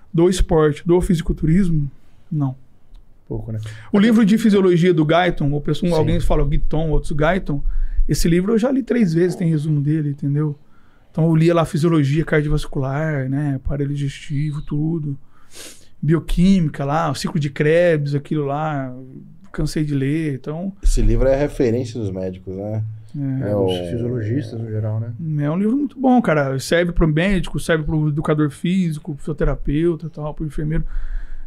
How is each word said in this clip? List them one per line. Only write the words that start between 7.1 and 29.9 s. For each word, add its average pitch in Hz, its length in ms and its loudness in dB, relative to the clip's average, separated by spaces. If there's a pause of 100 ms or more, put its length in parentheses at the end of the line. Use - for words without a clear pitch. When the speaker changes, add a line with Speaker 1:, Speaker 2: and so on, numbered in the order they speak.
Speaker 1:
Guyton, 151 520 0 (460)
esse - 200 2
livro 180 240 2
eu 226 60 4
já 240 120 0
li 262 120 0
três 226 320 0
vezes, 175 200 2
tem 170 140 -2
resumo 151 320 0
dele, 147 300 0
entendeu? 143 460 -2 (540)
Então 160 160 0
eu 165 80 4
lia 165 200 4
lá 170 100 2
fisiologia 156 600 2
cardiovascular, 147 1040 -2
né, 139 260 -2
aparelho 143 380 -4
digestivo, 143 680 -6
tudo. 151 540 -4 (840)
Bioquímica 165 840 2
lá, 151 260 -2
o 131 40 -4
ciclo - 260 -4
de 147 80 -2
Krebs, 151 680 2
aquilo 143 300 -4
lá, 139 500 -4 (560)
cansei 156 340 -2
de 147 100 -4
ler, 139 400 -2
então 160 380 -8 (100)
Speaker 3:
Esse - 180 4
livro 113 260 4
é 135 80 4
referência 131 640 0
dos 104 120 -4
médicos, 92 440 -8
né? 107 300 -6 (580)
Speaker 1:
É. - 40 -4
Speaker 2:
É, 104 60 -2
Speaker 3:
É 104 40 0
Speaker 2:
os 95 160 0
Speaker 3:
o 87 180 -4
Speaker 2:
fisiologistas 117 720 -4
no 113 80 -8
geral, 107 320 -4
né? 117 120 -8 (320)
Speaker 1:
É 147 60 -2
um 160 60 -2
livro 214 200 0
muito 285 220 -6
bom, 247 220 2
cara. 143 380 0
Serve 170 340 0
pro 175 160 4
médico, 165 520 0
serve 160 240 0
pro 151 240 0
educador 151 420 0
físico, 165 680 -2
fisioterapeuta 156 880 -2